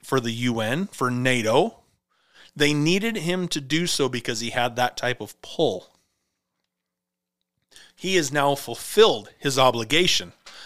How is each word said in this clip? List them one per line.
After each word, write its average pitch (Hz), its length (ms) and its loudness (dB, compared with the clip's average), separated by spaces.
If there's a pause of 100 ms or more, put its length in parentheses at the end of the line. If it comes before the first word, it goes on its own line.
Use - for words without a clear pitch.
for 135 160 0
the 117 120 -2
U 117 300 -2
N, 139 260 -2
for 127 240 -4
nato. 123 640 2 (800)
They 147 200 2
needed 185 420 2
him 180 340 -2
to 151 120 -4
do 156 260 -2
so 139 220 0
because 120 320 -6
he 117 80 -6
had 123 260 -2
that 123 220 -2
type 123 240 -4
of - 200 -16
pull. - 500 -4 (2000)
He 185 220 0
has 139 160 0
now 143 220 2
fulfilled 135 840 2
his 135 200 -2
obligation, 123 760 2 (320)